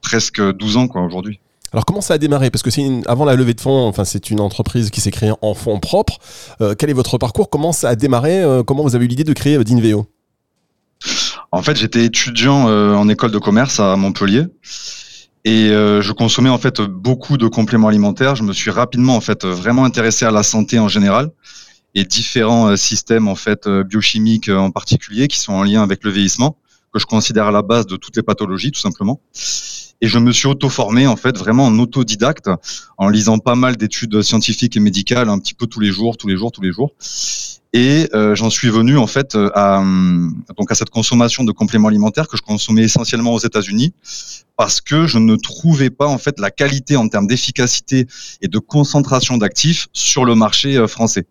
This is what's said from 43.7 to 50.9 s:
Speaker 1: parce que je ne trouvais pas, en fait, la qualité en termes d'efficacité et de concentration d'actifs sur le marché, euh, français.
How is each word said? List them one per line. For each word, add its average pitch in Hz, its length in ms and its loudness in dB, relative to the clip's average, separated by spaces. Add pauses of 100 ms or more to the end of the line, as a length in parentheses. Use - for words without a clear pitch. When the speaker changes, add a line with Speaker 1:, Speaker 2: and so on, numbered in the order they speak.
Speaker 1:
parce - 240 0
que 156 260 0
je 117 120 0
ne 110 180 6
trouvais 139 540 0
pas, 143 180 -2
en 135 100 0
fait, 139 220 -4
la 98 100 -2
qualité 139 460 -2
en 113 100 2
termes 101 220 0
d'efficacité 127 800 -2 (320)
et 95 80 -6
de 98 100 -2
concentration 139 800 0
d'actifs 110 540 -2
sur - 320 0
le 120 100 4
marché, 113 420 2
euh, 110 120 2
français. 110 420 -2